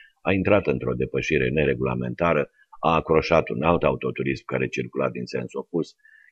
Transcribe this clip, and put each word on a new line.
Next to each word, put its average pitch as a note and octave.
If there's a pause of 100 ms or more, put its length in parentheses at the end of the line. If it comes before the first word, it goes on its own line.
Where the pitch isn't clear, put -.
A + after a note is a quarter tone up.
(220)
a F#2
intrat G2
într-o B1+
depășire C2
neregulamentară, C2 (300)
a E2
acroșat D#2+
un A#1
alt D#2+
autoturism C2
care B1+
circula C2
din B1
sens B1
opus, D2 (360)